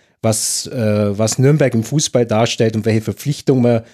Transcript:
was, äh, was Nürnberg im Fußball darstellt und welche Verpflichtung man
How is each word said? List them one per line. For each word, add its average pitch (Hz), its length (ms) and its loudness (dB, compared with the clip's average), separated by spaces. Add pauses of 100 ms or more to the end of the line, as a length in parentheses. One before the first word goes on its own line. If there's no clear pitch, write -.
(220)
was, - 440 -2
äh, 104 520 -2
was 110 200 -2
Nürnberg 139 360 4
im 113 100 0
Fußball 131 420 0
darstellt 110 500 0
und 107 80 -4
welche 110 160 0
Verpflichtung 131 640 -2
man 120 200 2 (120)